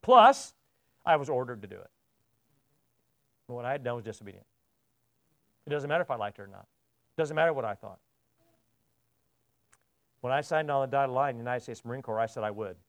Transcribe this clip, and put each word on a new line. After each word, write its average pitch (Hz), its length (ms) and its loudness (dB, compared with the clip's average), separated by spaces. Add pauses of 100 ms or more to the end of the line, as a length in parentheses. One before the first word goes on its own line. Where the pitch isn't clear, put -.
Plus, 247 520 8 (540)
I 170 80 6
was 143 140 -2
ordered 123 340 -4
to 101 60 -16
do 98 80 -16
it. 92 140 -20 (1600)
But 123 80 -14
what 120 100 -10
I 123 60 -4
had 143 140 -4
done 120 100 -2
was 117 100 -10
disobedient. 101 400 -14 (1200)
It 147 40 -10
doesn't 147 160 -4
matter 160 160 0
if - 80 -6
I 127 60 -2
liked 104 240 -6
it - 20 -14
or 98 60 -18
not. 98 180 -20 (500)
It - 40 -6
doesn't 156 160 -2
matter 165 160 2
what 131 120 -4
I 107 100 -4
thought. 101 260 -16 (2250)
When 123 120 -4
I 139 80 2
signed 156 280 -2
on 139 120 2
the 135 100 -2
dotted 135 240 0
line 135 160 2
in 123 60 -8
the 117 60 -10
United 123 200 -4
States - 220 -14
Marine 123 180 -8
Corps, 110 160 -4
I 113 80 2
said 113 160 -8
I 107 80 -2
would. 101 220 -8 (160)